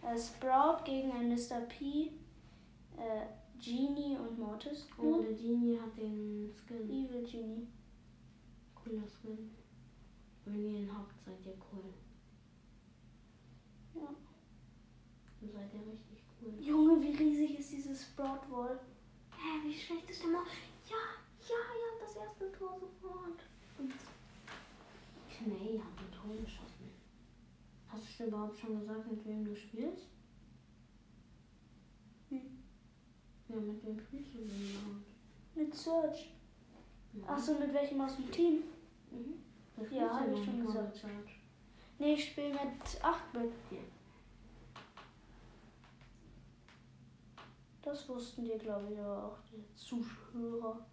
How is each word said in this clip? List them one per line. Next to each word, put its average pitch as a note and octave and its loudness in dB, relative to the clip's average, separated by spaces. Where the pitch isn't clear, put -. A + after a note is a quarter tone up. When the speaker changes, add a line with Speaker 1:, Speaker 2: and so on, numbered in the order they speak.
Speaker 1:
äh, A#3 2
Sprout C4+ 8
gegen C4+ 2
einen A#3+ 2
Mister A#3+ 2
P, D4 0
äh, A3 0
Genie C#4 2
und A3+ -2
Mortis. A3+ -4
Speaker 2:
Oh, A#3 0
Speaker 1:
Nur D#4 8
Speaker 2:
der A3 2
Genie A#3 6
hat A3 -6
den G#3+ -2
Skin. A3+ -6
Speaker 1:
Evil B3+ 0
Genie. A3+ -4
Speaker 2:
Cooler G#3+ -4
Skin. A3 -10
Wenn G#3 -2
ihr G#3 0
ihn G3+ -2
habt, G3+ -8
seid F#3 -12
ihr F#3+ -10
cool. F#3+ -8
Speaker 1:
Ja. D#4 -8
Speaker 2:
Dann G#3 -6
seid G3+ -8
ihr G#3+ -6
richtig - -14
cool. A3+ -6
Speaker 1:
Junge, D4+ 12
wie D4 4
riesig D4 8
ist - -6
dieses C#4 -4
Sprout C4+ -2
Wall? B3+ 0
Speaker 2:
Hä, D#4 -2
wie D4+ 0
schlecht E4+ -4
ist - -6
der E4 4
Mo-, F4 4
ja, A4 -2
ja, A#4 0
ja, A#4 -2
das G#4 -8
erste G#4 -4
Tor F#4 -6
sofort. F4+ -8
Und C4 -2
May G#3 0
hat - -6
ein - -10
Tor G#3 -8
geschossen. - -8
Hast A3 -10
du A#3 -2
überhaupt G#3+ 0
schon A3 0
gesagt, A3 -4
mit G#3+ -4
wem G#3+ -2
du G#3 -2
spielst? C#4 -4
Speaker 1:
Hm. - -6
Speaker 2:
Ja, A3+ -4
mit G#3+ -2
wem G#3+ -4
spielst C#4 -10
du A#3 -8
denn A3 -6
überhaupt? G3+ -4
Speaker 1:
Mit D4+ 0
Search. E4 2
Speaker 2:
Mhm. G3+ -8
Speaker 1:
Ach C#4+ 2
so, C#4+ 4
mit C#4 2
welchem C#4+ 4
aus C4+ 2
dem C4 -2
Team? E4+ 8
Speaker 2:
Mhm. C4 -8
Da G#3+ -4
Speaker 1:
Ja, A3 -4
Speaker 2:
spielst C4 2
du A#3 8
Speaker 1:
hab A#3+ 4
Speaker 2:
noch G#3 6
Speaker 1:
ich G3+ 2
schon G#3 2
Speaker 2:
nicht A#3 2
mal A3 2
Speaker 1:
gesagt. G#3 2
Speaker 2:
mit - -10
Search. G#3 -10
Speaker 1:
Nee, D4 10
ich - 0
spiel C#4+ 0
mit - -2
acht - 4
Bit. A#3 2
Speaker 2:
Ja. G3 -6
Speaker 1:
Das C#4+ -4
wussten A#3+ -4
dir, A3 2
glaub G#3 0
ich, G#3 -2
aber G3+ -2
auch G#3+ -6
die G#3+ -12
Zuhörer. A#3 -2